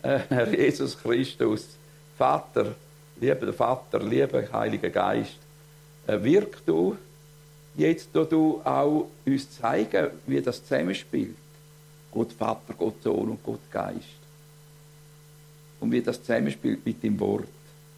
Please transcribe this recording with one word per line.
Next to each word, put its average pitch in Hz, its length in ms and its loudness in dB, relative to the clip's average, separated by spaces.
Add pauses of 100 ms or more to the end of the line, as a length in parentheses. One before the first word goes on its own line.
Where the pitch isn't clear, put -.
Äh, 135 160 2 (100)
Herr 123 200 4
Jesus 131 480 2
Christus, 120 680 0 (520)
Vater, 131 580 0 (440)
lieber 117 340 0
Vater, 117 460 -2
lieber 127 520 0
Heiliger 110 380 -2
Geist, 101 480 -2 (680)
äh, 104 160 0
wirk 175 420 2
du 170 320 2 (800)
jetzt, 156 380 0
da 160 100 4
du 156 400 2
auch 143 440 2 (180)
uns - 340 -2
zeigen, 175 480 0 (180)
wie 139 160 0
das 127 220 -4
zusammenspielt. - 720 -2 (760)
Gott 113 220 -4
Vater, 113 440 -4
Gott 107 260 -4
Sohn - 260 0
und 113 140 -8
Gott - 280 -10
Geist. - 280 -6 (1800)
Und 113 120 0
wie 120 100 2
das - 200 -4
zusammenspielt - 640 -2
mit - 180 -4
dem 107 160 0
Wort. 101 280 0 (500)